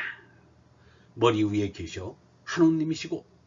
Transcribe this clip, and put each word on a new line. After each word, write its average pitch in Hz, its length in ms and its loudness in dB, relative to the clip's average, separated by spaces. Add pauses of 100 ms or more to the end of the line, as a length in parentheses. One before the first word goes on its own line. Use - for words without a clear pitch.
(1120)
머리 110 300 4
위에 101 280 0
계셔 90 460 -12 (260)
하느님이시고 160 800 0 (220)